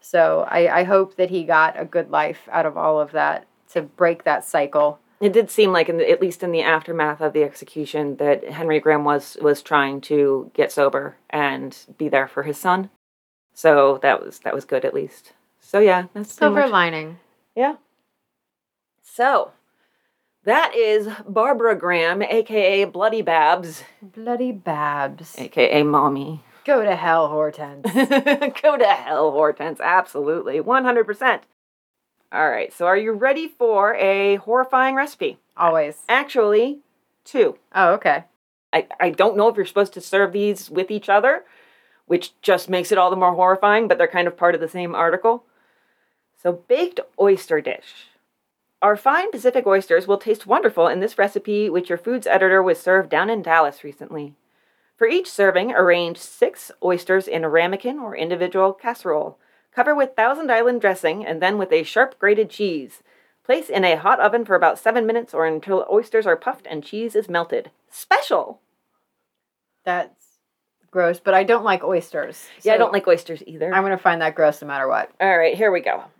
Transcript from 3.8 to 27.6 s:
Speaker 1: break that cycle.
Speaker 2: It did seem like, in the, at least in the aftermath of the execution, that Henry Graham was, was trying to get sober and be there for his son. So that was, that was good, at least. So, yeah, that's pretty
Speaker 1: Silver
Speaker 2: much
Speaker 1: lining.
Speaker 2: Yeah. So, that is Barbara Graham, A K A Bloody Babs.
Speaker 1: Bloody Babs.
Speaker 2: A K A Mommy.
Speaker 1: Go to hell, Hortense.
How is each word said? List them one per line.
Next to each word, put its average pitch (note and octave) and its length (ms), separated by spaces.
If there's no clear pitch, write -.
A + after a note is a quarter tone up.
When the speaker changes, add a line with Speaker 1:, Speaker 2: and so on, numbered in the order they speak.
Speaker 1:
break E3+ 420
that D3 220
cycle. D3 520
Speaker 2:
It G3+ 140
did A3 160
seem G3+ 220
like, E3+ 180
in E3 80
the, D#3+ 120
at E3+ 120
least F3+ 200
in F3+ 100
the E3 100
aftermath D#3 580
of D3+ 140
the D3+ 100
execution, C#3+ 720
that C#3+ 320
Henry D#3 320
Graham D3+ 240
was, D3 380
was D3 180
trying C#3 420
to C#3+ 520
get - 180
sober C#3 440
and C#3 480
be D3+ 100
there C3+ 200
for C#3 160
his D3 120
son. F#3+ 320
So C#3 480
that C3+ 240
was, - 140
that - 160
was C#3 100
good, C3 220
at - 80
least. - 400
So, - 200
yeah, F#3 220
that's G#3 200
pretty - 40
Speaker 1:
Silver D4 80
Speaker 2:
much C4+ 80
Speaker 1:
lining. E3+ 480
Speaker 2:
Yeah. C#4 220
So, B3 500
that C#4+ 300
is G#3+ 340
Barbara A3+ 500
Graham, F3 460
A A3 200
K G3+ 400
A G3 40
Bloody A3 360
Babs. E3 600
Speaker 1:
Bloody A#3 500
Babs. D3 880
Speaker 2:
A B2+ 100
K D#3+ 320
A D3 40
Mommy. D3 580
Speaker 1:
Go C4 200
to G3 120
hell, E3 320
Hortense. D3+ 640